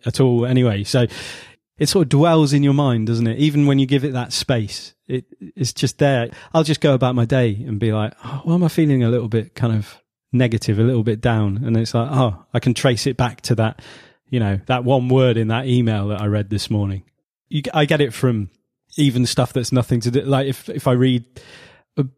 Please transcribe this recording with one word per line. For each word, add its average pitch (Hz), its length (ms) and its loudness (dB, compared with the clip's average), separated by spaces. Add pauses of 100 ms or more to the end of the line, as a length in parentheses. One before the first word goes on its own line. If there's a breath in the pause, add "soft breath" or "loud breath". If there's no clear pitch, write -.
at 120 160 -2
all 120 260 2
anyway. 123 380 0
So 123 220 2 (720 loud breath)
it 151 100 -2
sort 185 160 2
of 131 60 -2
dwells 156 420 4
in 143 100 4
your 143 120 4
mind, 123 340 0
doesn't 117 180 0
it? 113 120 -2
Even 147 280 2
when 139 140 2
you 135 60 2
give 131 180 0
it 147 80 -4
that 120 200 -6
space, - 640 -4 (140)
it, 131 160 -6 (160)
it's - 320 -8
just - 260 -4
there. 131 320 0 (240 loud breath)
I'll 160 100 4
just 151 160 -2
go 147 140 4
about 127 220 0
my 120 80 2
day 117 420 0
and 107 140 -6
be 110 120 0
like, 107 200 -2 (120)
"Oh, - 200 -10
why 165 100 0
am 180 80 2
I 165 60 4
feeling 147 340 2
a 117 60 2
little 117 200 0
bit 110 260 -4
kind 117 200 -2
of 107 240 -6 (340)
negative, 117 460 0
a 110 40 4
little 120 220 2
bit 110 160 -2
down?" 107 440 0
And 113 120 0
it's 113 180 -2
like, 117 160 0
"Oh, 127 420 0
I 120 80 -2
can 123 140 0
trace - 320 0
it 135 100 -2
back 123 260 -4
to - 140 -2
that, 110 240 -2 (480 loud breath)
you 123 120 -2
know, 98 260 0
that 127 180 -2
one 127 240 2
word 127 280 4
in 110 120 0
that 120 180 -2
email 113 420 0
that 104 120 -6
I 104 60 -4
read 104 240 -2
this 104 200 -4
morning." 98 320 -2 (460)
You, 147 140 -4 (100)
I 151 120 2
get 147 160 2
it 127 120 0
from 113 380 -2 (460)
even 127 300 2
stuff - 260 -2
that's 123 200 -4
nothing 123 280 0
to 117 100 -2
do. 127 120 0
Like 135 260 0
if, - 200 -8
if - 200 -6
I 131 40 4
read 123 320 2 (720 loud breath)
a 143 80 0 (140)